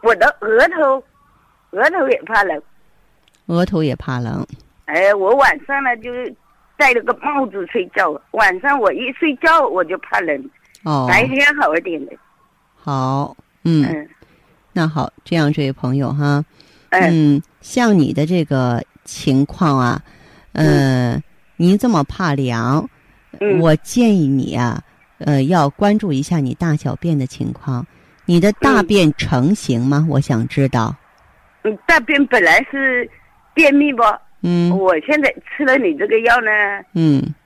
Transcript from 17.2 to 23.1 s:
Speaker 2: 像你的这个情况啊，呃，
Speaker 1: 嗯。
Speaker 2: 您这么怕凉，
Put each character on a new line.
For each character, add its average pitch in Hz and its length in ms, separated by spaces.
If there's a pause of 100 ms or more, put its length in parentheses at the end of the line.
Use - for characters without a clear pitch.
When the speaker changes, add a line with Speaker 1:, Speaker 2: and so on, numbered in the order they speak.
Speaker 2:
像 220 400
你 139 140
的 147 120
这 165 200
个 127 360 (220)
情 135 420
况 147 320
啊， 123 240 (520)
呃， 135 640
Speaker 1:
嗯。 147 80 (340)
Speaker 2:
您 185 200
这 247 120
么 175 160
怕 170 300
凉， 127 540 (520)